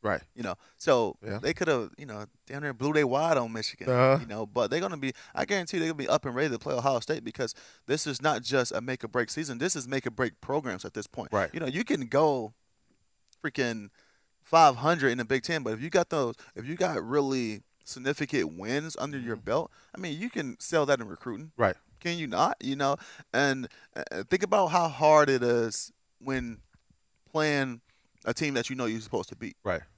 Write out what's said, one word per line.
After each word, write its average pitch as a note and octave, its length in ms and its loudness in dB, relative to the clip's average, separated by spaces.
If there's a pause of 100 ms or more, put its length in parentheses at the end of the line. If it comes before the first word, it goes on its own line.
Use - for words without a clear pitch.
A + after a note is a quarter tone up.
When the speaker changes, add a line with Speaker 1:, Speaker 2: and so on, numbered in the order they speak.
Speaker 1:
Right. G2 200 0 (140)
Speaker 2:
You B2 80 -10
know, F#2+ 120 -4 (220)
so A#2+ 380 2 (100)
Speaker 1:
Yeah. G#2 140 -6
Speaker 2:
they C#3+ 140 -2
coulda, C#3+ 440 0
you D3 80 -16
know, G#2+ 200 -12 (220)
down C#3 140 -12
there C#3+ 120 -6
blew B2+ 200 -2
they D3+ 120 4
wad D3 320 2
on A#2 160 -2
Michigan, - 360 -6
Speaker 1:
Uh-huh. C3 320 6
Speaker 2:
you A#2 60 -12
know, G#2+ 180 -6
but G#2+ 240 0
they're C#3+ 120 0
gonna F#3 160 -4
be, C3+ 160 -4 (220)
I - 100 -2
guarantee F#3+ 340 -2
they're E3 100 0
gonna E3 80 -6
be C#3 120 -4
up D3 160 2
and C3 100 -6
ready D3 140 0
to A#2 100 -4
play - 140 -6
Ohio B2+ 260 2
State D3 240 -6
because A#2 300 -6 (320)
this D3+ 220 0
is C3 140 -6
not D3 220 2
just C3 300 0
a G#2 80 -2
make B2+ 220 -6
or A#2 40 -8
break A#2+ 220 0
season. C#3+ 300 -6
This D#3+ 160 0
is C3 120 -8
make C3+ 200 -2
or A#2+ 40 -4
break A#2 300 -2
programs C3 440 -4
at F#2+ 80 -10
this G#2 140 -6
point. - 240 -10
Speaker 1:
Right. - 220 2
Speaker 2:
You D#3+ 80 -6
know, D#3 60 -4
you D#3 180 -2
can C3+ 220 -2
go C3+ 460 2 (920)
freaking A#2 460 -2 (540)
five E3 320 8
hundred C#3+ 360 2
in A#2+ 80 0
the A#2+ 60 -2
Big C3 180 0
Ten, D#3+ 200 -2
but A#2 100 -2
if A2 80 -6
you D#3+ 80 -8
got E3+ 200 4
those, C3 260 0 (180)
if G#2+ 140 -12
you D#3 80 -8
got E3+ 260 -2
really B2 600 0 (240)
significant C3 720 -2
wins C3+ 420 -4
under C#3+ 180 -6
your A#2+ 200 -6
Speaker 1:
Mm-hmm. G#2+ 80 -14
Speaker 2:
belt, C3 260 -2 (240)
I - 40 -14
mean, E3 200 -6
you A#3 100 -6
can C#3+ 300 -8
sell D#3 260 0
that C3+ 140 2
in A2+ 80 -8
recruiting. A2+ 480 -10
Speaker 1:
Right. G2+ 200 4 (260)
Speaker 2:
Can E3+ 160 -4
you D#3 100 -6
not? A2 340 2
You C3+ 140 -4
know, C#3+ 220 0 (360)
and, C3+ 360 2 (260)
uh, - 340 -8
think F#3 140 2
about G3 240 4
how E3+ 220 2
hard D3+ 400 8
it B2+ 140 4
is A#2+ 500 0 (260)
when B2 400 -6 (720)
playing C#3+ 480 0 (460)
a A#2 80 -2
team D3 220 -2
that A#2+ 140 0
you C3 60 -6
know B2+ 100 -2
you're A2+ 140 -2
supposed G#2+ 300 -6
to - 80 -14
beat. - 260 -10
Speaker 1:
Right. F2 180 -2 (160)